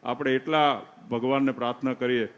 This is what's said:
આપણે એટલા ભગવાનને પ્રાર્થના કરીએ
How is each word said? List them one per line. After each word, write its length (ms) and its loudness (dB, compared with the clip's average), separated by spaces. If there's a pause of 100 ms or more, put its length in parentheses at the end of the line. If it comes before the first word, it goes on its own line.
આપણે 320 -2
એટલા 480 2 (280)
ભગવાનને 420 0
પ્રાર્થના 400 -4
કરીએ 340 0 (120)